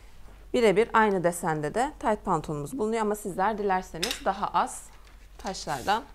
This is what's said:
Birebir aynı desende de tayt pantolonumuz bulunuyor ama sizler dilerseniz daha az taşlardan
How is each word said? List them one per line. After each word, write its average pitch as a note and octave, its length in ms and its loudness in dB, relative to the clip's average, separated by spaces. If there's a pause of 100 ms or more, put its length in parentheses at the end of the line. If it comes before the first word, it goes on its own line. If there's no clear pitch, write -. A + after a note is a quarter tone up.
(540)
Birebir A3+ 380 6
aynı G3+ 320 4
desende D#3 500 0
de C4 240 0
tayt G#3+ 260 0
pantolonumuz D3+ 540 -2
bulunuyor A3 240 0
ama G#3 120 0
sizler G3+ 440 -2
dilerseniz F#3 640 -2
daha G3 220 -2
az - 440 -2 (480)
taşlardan F#3 640 -2 (120)